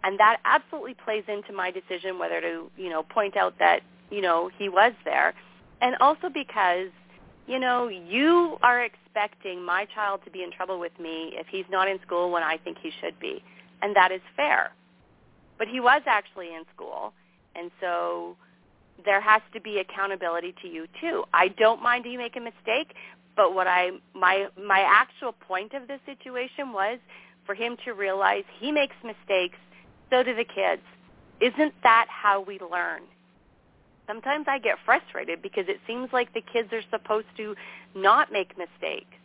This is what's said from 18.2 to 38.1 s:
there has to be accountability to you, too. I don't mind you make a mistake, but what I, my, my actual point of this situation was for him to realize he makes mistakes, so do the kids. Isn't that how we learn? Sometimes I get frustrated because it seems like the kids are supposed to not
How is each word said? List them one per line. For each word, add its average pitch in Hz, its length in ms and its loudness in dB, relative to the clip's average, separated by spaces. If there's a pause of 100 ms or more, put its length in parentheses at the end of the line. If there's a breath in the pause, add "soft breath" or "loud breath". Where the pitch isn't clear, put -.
there 202 160 4
has 220 220 4 (120)
to 220 60 -10
be 208 180 -4
accountability 185 840 -4
to 185 60 -14
you, 165 180 -12 (140)
too. - 320 -4
I 185 160 4
don't 220 340 4
mind 240 240 0
you 247 120 -10
make 240 180 -10
a 247 40 -8
mistake, 233 540 -4 (420 loud breath)
but 190 180 4
what 185 120 2
I, 180 240 4 (240)
my, 190 320 2 (160)
my 196 180 4
actual 220 520 4
point 190 420 -8
of 254 140 -10
this 277 180 -10
situation 262 680 -10
was 208 260 -2 (480 loud breath)
for 196 80 -4
him 233 300 -6
to 247 80 -8
realize 196 520 0 (160)
he 269 120 -4
makes 285 320 0
mistakes, 190 520 -2 (540 soft breath)
so 254 120 4
do 254 120 0
the 226 100 -2
kids. 185 380 -2 (580)
Isn't 269 420 2
that 226 260 6
how 202 320 2
we 196 200 -12
learn? 170 420 -6 (1040)
Sometimes 262 420 -4
I 277 100 0
get 220 260 0
frustrated 190 580 -2
because 196 260 -6
it 196 180 -4
seems 247 260 -8
like 247 220 0
the 226 60 -4
kids 226 320 -4
are 226 180 -6
supposed 214 360 -4 (100)
to 214 180 -10 (400 loud breath)
not 196 380 4